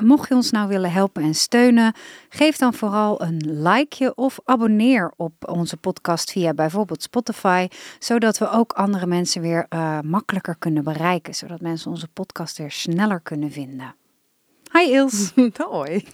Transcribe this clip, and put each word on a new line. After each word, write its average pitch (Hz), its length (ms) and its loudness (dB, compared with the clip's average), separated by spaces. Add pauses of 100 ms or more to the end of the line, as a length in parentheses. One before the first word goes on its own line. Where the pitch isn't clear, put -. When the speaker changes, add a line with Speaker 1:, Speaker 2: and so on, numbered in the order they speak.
Speaker 1:
mocht 285 240 6
je 262 60 4
ons 247 160 2
nou 214 160 0
willen 190 240 0
helpen 190 320 0
en 156 120 2
steunen, 233 580 4 (360)
geef 302 280 2
dan 247 160 2
vooral 208 480 0
een 165 240 -2
likeje 185 680 0
of 262 300 -2
abonneer 226 720 2
op 165 160 -6 (160)
onze 165 280 -4
podcast - 540 -4
via 170 220 0
bijvoorbeeld 175 500 -2
Spotify, 190 640 -2 (320)
zodat 226 380 0
we 214 120 -2
ook 226 240 2
andere 196 320 0
mensen 175 360 -2
weer, 165 280 -2
eh, 160 320 -4
makkelijker 180 580 -4
kunnen 151 240 -2
bereiken, 160 520 -4
zodat 170 260 -12
mensen 165 300 -6
onze 165 160 -10
podcast - 500 -12
weer 147 140 -10
sneller 185 480 0
kunnen 151 320 -6
vinden. 135 440 -12 (760)
Hi, 339 200 4
Ils. 247 400 2 (140)
Speaker 2:
<laughs> 285 240 -4
Hoi. 165 440 -4